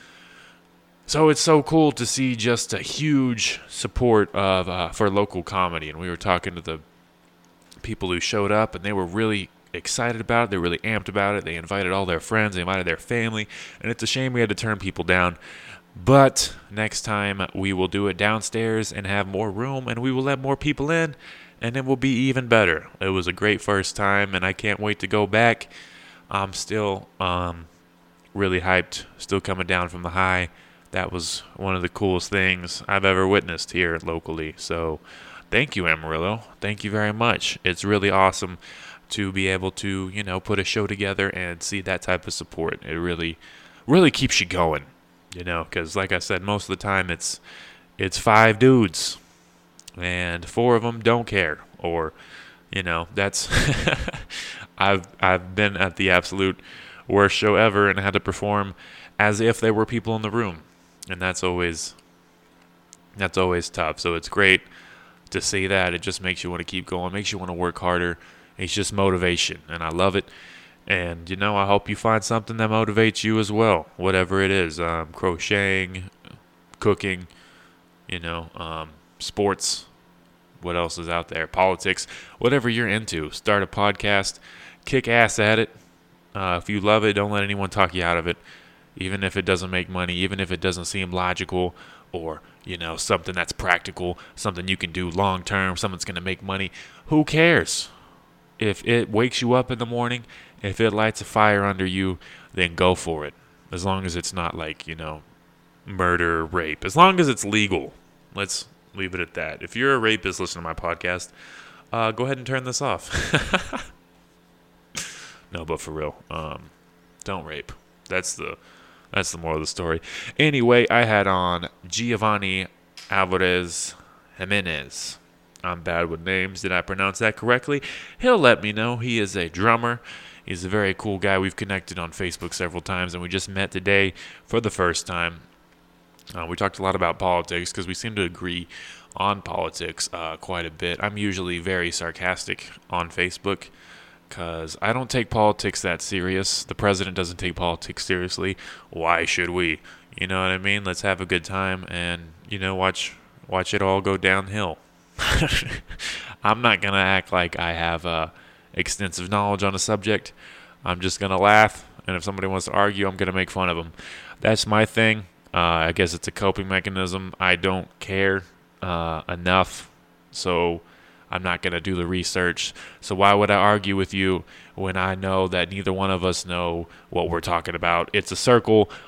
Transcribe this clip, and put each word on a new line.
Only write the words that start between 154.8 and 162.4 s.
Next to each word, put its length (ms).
<laughs> 1400
I'm 180
not 200
gonna 160
act 360
like 260
I 140
have, 320
uh, 220
extensive 560
knowledge 340
on 120
a 40
subject. 520
I'm 160
just 180
gonna 180
laugh, 480
and 80
if 80
somebody 240